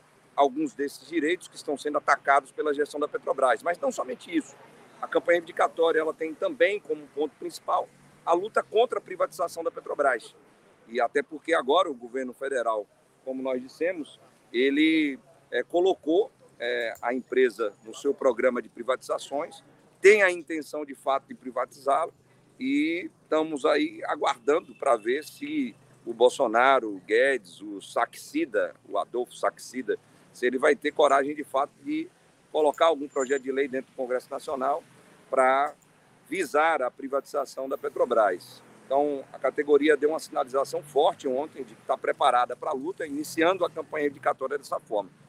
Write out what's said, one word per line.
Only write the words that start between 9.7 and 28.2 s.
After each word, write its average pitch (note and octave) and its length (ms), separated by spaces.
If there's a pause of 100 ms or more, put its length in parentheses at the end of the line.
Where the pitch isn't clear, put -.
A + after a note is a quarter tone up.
Petrobras. C#3 640 (540)
E A#2 120
até B2+ 220
porque D#3+ 320
agora D#3+ 340
o C#3+ 60
governo B2 380
federal, A#2 520 (400)
como C3 160
nós C3 220
dissemos, D#3 560 (340)
ele, C#3+ 680 (320)
é, A#2+ 100
colocou, F3 720 (260)
é, A#2+ 420
a A#2+ 140
empresa A#2+ 580 (120)
no A2 100
seu C#3 180
programa B2 480
de A2 80
privatizações, B2+ 920 (380)
tem G3+ 240
a F3+ 80
intenção D#3 520
de C#3 120
fato C3+ 320
de B2+ 60
privatizá-la C3 760 (480)
e D3+ 500 (140)
estamos D#3 420
aí D#3 420
aguardando D3+ 680
para C3+ 220
ver A#2+ 260
se D3 540 (280)
o A#2 80
Bolsonaro, A#2+ 760
o G2 180
Guedes, A2+ 540
o G2+ 200
Saxida, A#2+ 920 (140)